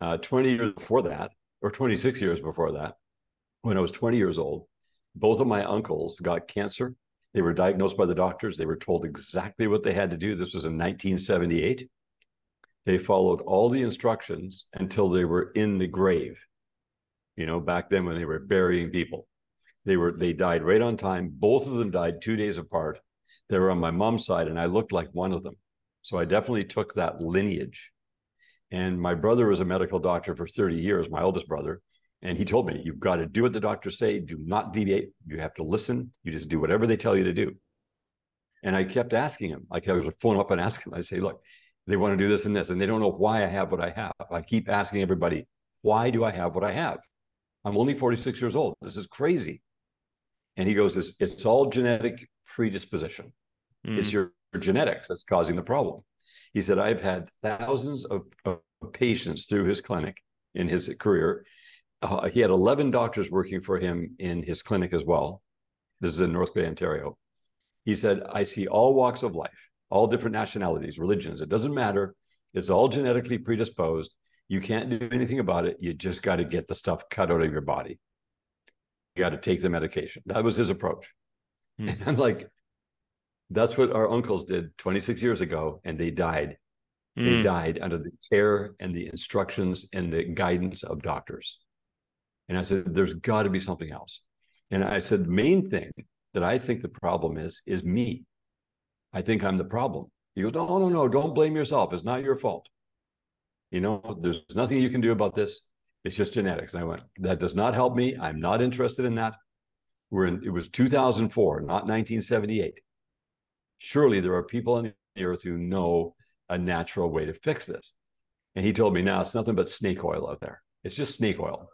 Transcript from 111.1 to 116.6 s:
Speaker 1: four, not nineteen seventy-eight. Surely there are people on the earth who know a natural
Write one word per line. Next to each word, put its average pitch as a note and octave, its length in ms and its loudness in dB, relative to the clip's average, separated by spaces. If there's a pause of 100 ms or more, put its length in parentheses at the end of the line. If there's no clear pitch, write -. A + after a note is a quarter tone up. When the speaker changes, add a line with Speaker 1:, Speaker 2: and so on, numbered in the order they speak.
Speaker 1:
four, D2+ 320 2
not E2+ 240 -2
nineteen A2 340 -2
seventy-eight. G#2 580 -2 (1000)
Surely B2+ 420 4
there F2+ 140 2
are F2+ 100 0
people A#2+ 300 0
on A#2 180 -2 (240)
the F#2+ 80 -4
earth F2+ 180 -2
who F2 140 -6
know E2+ 580 0 (360)
a F2+ 80 -2
natural F2 520 -2